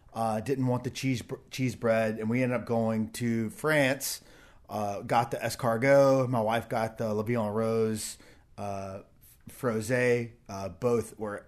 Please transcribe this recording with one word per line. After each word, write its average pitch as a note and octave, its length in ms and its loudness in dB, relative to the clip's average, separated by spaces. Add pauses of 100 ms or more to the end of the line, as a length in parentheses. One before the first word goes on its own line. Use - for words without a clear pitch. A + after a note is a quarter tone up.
(140)
Uh, A2+ 260 0
didn't B2+ 280 0
want B2 180 0
the B2+ 60 -4
cheese, C3 300 -2
br-, - 140 -10 (160)
cheese C3 240 -2
bread, A2 440 2
and A2 100 -2
we B2 120 2
ended B2 160 0
up G#2+ 80 -6
going A2 440 0
to A2+ 400 -2
France. C#3 720 0 (480)
Uh, G2+ 300 -4
got A#2+ 320 0
the - 60 -4
escargot. C3 920 4
My B2 140 0
wife A2 260 0
got A2+ 300 -2
the A2 160 -2
La G#2 100 0
Vie A#2+ 140 0
en G#2 160 -2
Rose, A2+ 640 0 (400)
uh, G2 420 -8 (500)
frosé. A#2+ 800 0 (180)
Uh, G2 200 -8
both A#2 480 0
were G#2 300 -6